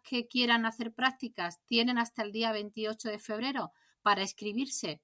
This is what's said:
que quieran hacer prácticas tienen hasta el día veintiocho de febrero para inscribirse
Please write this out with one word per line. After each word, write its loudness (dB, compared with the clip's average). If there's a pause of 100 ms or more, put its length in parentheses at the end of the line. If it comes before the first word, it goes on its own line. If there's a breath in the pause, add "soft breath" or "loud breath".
que -2
quieran 4
hacer -4
prácticas -2
tienen 4
hasta -2
el -4
día 0
veintiocho -4
de -4
febrero -4 (320 soft breath)
para 4
inscribirse -4